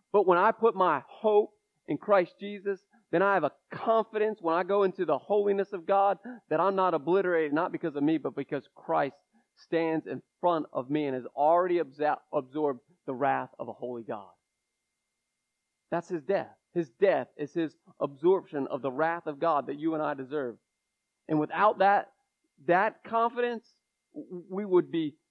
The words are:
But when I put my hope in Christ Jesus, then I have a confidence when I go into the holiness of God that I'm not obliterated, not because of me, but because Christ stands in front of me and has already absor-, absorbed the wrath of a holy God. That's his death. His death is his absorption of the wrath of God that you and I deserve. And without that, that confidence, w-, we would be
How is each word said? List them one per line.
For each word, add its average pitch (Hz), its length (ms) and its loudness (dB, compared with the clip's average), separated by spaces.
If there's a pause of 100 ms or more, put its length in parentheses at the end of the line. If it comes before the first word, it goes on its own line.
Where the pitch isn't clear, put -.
(100)
But 196 140 2
when 175 140 6
I 214 120 4
put 226 240 0
my 165 320 2
hope 214 480 0 (320)
in 147 100 -4
Christ 196 420 2
Jesus, 202 440 -8 (280)
then 175 100 2
I 196 140 4
have 160 80 2
a 143 120 -4 (140)
confidence 214 720 -2
when 165 140 0
I 180 80 0
go 196 200 2
into 185 220 -2
the 147 140 2
holiness 202 540 0
of 170 120 -10
God 196 340 2 (280)
that 156 120 0
I'm 190 160 2
not 185 200 2
obliterated, 165 580 0
not 165 180 0
because 160 240 -6
of 143 80 -2
me, 156 140 4
but 135 160 -6
because 139 360 -8
Christ 156 480 -4 (380)
stands 160 520 -2
in - 160 -8 (160)
front 170 340 0
of 131 160 -6
me 151 160 0
and 131 100 -4
has 123 120 -8
already 175 520 2
absor-, 147 420 -2 (120)
absorbed 139 480 -4 (240)
the 139 80 -8
wrath 131 460 -2
of 120 80 -10
a 110 60 -12
holy 123 300 -10
God. 101 300 -12 (1600)
That's - 180 -6
his 165 140 -6
death. 185 340 -4 (160)
His 170 160 -4
death 165 480 2
is 147 160 -8
his 165 240 -4 (220)
absorption 147 680 0
of 131 140 -6
the 135 100 -4
wrath 156 360 -2
of 143 120 -8
God 147 280 0
that 143 120 -8
you 160 140 -4
and 151 100 -2
I 147 120 -4
deserve. 131 440 -8 (680)
And 156 120 2
without 160 380 0
that, 196 340 2 (540)
that 185 380 0
confidence, 233 760 -4 (360)
w-, 175 360 -14
we 196 160 -6
would 175 260 2
be 160 240 -4 (160)